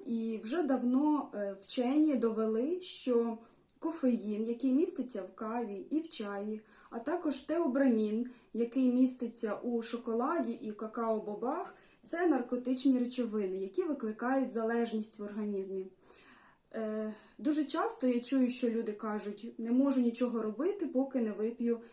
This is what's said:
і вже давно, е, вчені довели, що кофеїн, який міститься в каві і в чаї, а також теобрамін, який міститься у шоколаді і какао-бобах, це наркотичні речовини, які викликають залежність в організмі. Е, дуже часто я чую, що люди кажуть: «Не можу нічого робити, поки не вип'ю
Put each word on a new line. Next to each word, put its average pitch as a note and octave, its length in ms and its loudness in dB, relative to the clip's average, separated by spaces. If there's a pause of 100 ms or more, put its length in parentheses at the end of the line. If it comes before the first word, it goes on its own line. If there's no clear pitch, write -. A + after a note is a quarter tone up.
і A3+ 380 -2
вже C#4+ 200 0
давно, C4+ 720 2
е, G3+ 280 -4
вчені C#4+ 540 4
довели, A3 680 2
що A#3 560 0 (420)
кофеїн, G#3+ 640 0
який A#3+ 300 0
міститься C4+ 480 0
в F#3 140 -12
каві A3 540 -4
і D4+ 100 0
в - 100 -4
чаї, G#3 520 -6 (280)
а A#3 100 -8
також D#4 380 -2
теобрамін, B3 920 2 (240)
який A#3+ 400 2
міститься A#3+ 640 0
у A#3+ 260 -2
шоколаді A#3 680 -2
і A3 200 -6
какао-бобах, A3 1040 -4 (280)
це F4 240 0
наркотичні B3+ 680 2
речовини, G#3+ 600 0
які G3 260 -2
викликають B3+ 640 0
залежність A3+ 720 -2
в G#3 40 -8
організмі. G3 640 -4 (840)
Е, G#3+ 400 -4 (240)
дуже C#4+ 280 0
часто D#4+ 420 -2
я A#3+ 120 4
чую, B3+ 300 2
що B3 200 0
люди A3 220 0
кажуть: G#3 680 -6
«Не A#3 140 -4
можу C4 300 6
нічого A#3 400 2
робити, C4+ 460 -2
поки C4 340 0
не A3 100 0
вип'ю A3+ 480 -2 (140)